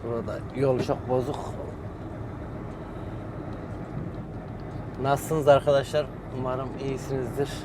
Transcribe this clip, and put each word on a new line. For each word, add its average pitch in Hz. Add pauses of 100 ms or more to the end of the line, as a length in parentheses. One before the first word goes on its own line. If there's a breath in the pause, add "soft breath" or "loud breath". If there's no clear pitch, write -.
Burada 117 (160)
yol 131
çok -
bozuk. 123 (3500)
Nasılsınız 139
arkadaşlar? 139 (340)
Umarım 127 (160)
iyisinizdir. 135 (160)